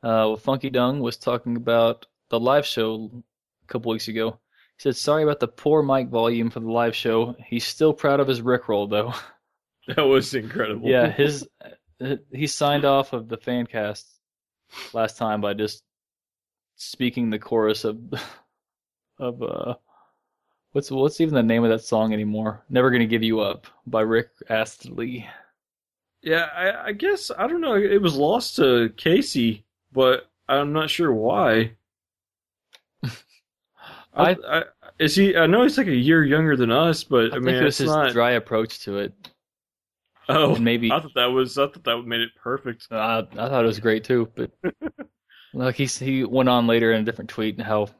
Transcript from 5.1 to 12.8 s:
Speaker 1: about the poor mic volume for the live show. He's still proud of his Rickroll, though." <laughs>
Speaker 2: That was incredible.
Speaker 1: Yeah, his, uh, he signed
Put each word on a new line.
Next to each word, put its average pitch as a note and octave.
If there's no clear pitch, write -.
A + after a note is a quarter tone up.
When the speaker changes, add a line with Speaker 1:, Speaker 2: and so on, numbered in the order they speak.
Speaker 1:
about D3
the A#2+
poor D3+
mic C3+
volume A#2
for A#2
the A2+
live A#2
show. A#2
He's A#2+
still D#3
proud C#3+
of C#3
his B2
Rickroll, A#2
though." G#2
<laughs> -
Speaker 2:
That D3+
was C3+
incredible. A2
Speaker 1:
Yeah, B2
his, C#3+
uh, C3
he C#3
signed C#3+